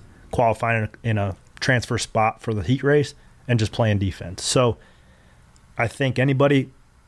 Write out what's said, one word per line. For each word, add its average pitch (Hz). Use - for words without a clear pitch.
qualifying 117
in -
a, -
in 107
a 101
transfer 123
spot 110
for 113
the 104
heat 127
race 143
and 120
just 107
playing 107
defense. 95
So 123
I 117
think 127
anybody, 139